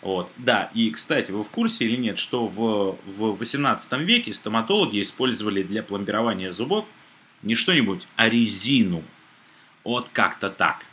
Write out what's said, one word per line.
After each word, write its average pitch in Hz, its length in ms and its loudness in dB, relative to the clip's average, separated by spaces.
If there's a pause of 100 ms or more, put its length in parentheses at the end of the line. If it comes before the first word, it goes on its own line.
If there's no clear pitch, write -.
Вот. 92 360 -4
Да, 117 380 2
и, 113 160 2
кстати, 123 400 -2
вы 104 100 -4
в 104 80 -8
курсе 226 360 -2
или 110 100 2
нет, 113 240 -2
что 120 260 -2
в, 101 640 0
в 101 300 -2
восемнадцатом 131 680 -2
веке 233 280 0
стоматологи 113 680 0
использовали 104 640 -2
для 104 180 -4
пломбирования 101 680 -2
зубов 185 400 -2 (500)
не 110 140 0
что-нибудь, 113 600 2
а 113 140 4
резину. 110 760 2 (800)
Вот 120 300 -4
как-то - 380 0
так. - 420 0